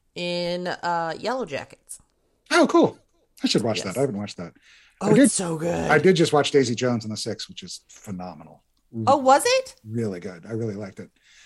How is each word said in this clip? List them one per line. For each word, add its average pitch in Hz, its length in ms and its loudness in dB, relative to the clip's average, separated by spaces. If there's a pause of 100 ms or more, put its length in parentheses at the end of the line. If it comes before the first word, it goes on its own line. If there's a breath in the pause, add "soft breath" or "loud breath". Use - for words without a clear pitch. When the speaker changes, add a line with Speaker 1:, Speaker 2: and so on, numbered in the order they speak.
(140)
Speaker 1:
in, 175 520 -4
uh, 165 520 -4
Yellow 240 260 -4
Jackets. - 560 -12 (500)
Speaker 2:
Oh, 311 180 6
cool. 311 300 2 (440)
I 269 40 0
should 147 160 2
watch 110 160 -2
Speaker 1:
Yes. - 80 -8
Speaker 2:
that. 92 100 -6
I 120 40 0
haven't 127 180 0
watched 101 200 -10
that. 85 140 -14 (480 soft breath)
Speaker 1:
Oh, 196 100 0
Speaker 2:
I 214 40 8
did, 269 100 8
Speaker 1:
it's 214 100 4
so 170 220 -4
good. 170 340 -4
Speaker 2:
I 151 80 4
did 185 180 6
just 160 160 4
watch 143 180 2
Daisy 127 240 2
Jones 120 300 -2
and 110 80 -8
the 104 40 -8
Six, - 320 -10
which - 140 -18
is - 260 -16
phenomenal. 85 720 -16 (440)
Speaker 1:
Oh, 277 100 6
was 269 300 6
it? 523 300 0 (120)
Speaker 2:
Really 107 320 -4
good. 90 260 -14
I 107 60 -12
really 110 220 -6
liked 98 260 -12
it. 92 100 -18 (360 soft breath)